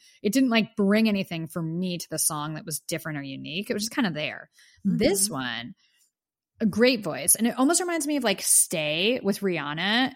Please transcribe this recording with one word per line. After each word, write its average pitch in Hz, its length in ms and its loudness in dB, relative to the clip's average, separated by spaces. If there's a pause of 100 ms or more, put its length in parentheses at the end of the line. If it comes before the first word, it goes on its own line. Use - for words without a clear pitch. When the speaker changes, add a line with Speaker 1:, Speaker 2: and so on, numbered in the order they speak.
(220)
Speaker 1:
It 208 100 0
didn't, 269 180 4
like, 220 280 2
bring 214 320 4
anything 175 380 -2
for 170 140 -6
me 175 360 -4
to - 120 -12
the 156 100 -6
song 151 340 -2
that 151 120 -12
was 151 140 -8
different 156 380 -6
or 143 60 -8
unique. 135 460 -8
It 226 40 -2
was 208 100 -4
just 226 120 -6
kind 247 120 2
of 160 60 -2
there. 147 360 -8 (360)
This 208 400 2
Speaker 2:
Mm-hmm. - 80 -4
Speaker 1:
one, 123 420 -6 (880)
a 233 40 2
great 214 380 2
voice. 151 320 0
And 226 120 2
it 233 120 0
almost 320 220 4
reminds 339 260 -2
me 302 80 0
of, 254 80 0
like, 196 180 2
Stay 165 800 2
with 196 200 0
Rihanna. 180 760 0